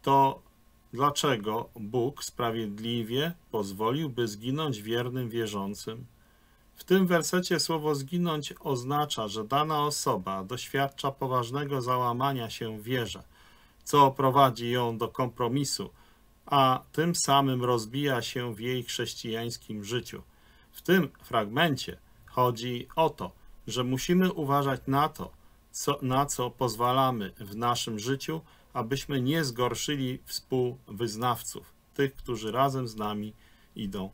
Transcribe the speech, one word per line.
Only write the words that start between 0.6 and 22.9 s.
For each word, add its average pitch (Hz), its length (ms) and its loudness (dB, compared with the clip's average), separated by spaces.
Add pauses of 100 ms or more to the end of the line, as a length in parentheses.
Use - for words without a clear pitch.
dlaczego 120 800 0
Bóg 117 480 -4
sprawiedliwie 117 1080 -4 (180)
pozwoliłby 113 760 -2
zginąć 113 540 -4
wiernym 120 480 -2
wierzącym? 110 760 -6 (720)
W - 80 -20
tym 185 240 6
wersecie 175 520 2
słowo 156 360 0
zginąć 151 640 -2
oznacza, 135 680 -2
że 107 160 -6
dana 147 400 2
osoba 95 600 -2
doświadcza 135 680 -2
poważnego 131 680 -2
załamania 123 680 0
się 110 300 -8
w 104 40 -14
wierze, 117 400 -2 (600)
co 139 280 6
prowadzi 127 600 4
ją 120 260 0
do 113 100 -2
kompromisu, 123 840 -2 (560)
a 131 460 6
tym 170 240 2
samym 135 480 4
rozbija 123 580 0
się 120 340 -6
w 104 40 -14
jej 123 240 -4
chrześcijańskim 113 1000 -6
życiu. 104 400 -6 (480)
W - 100 -20
tym 170 280 4 (140)
fragmencie 117 720 0 (280)
chodzi 120 680 0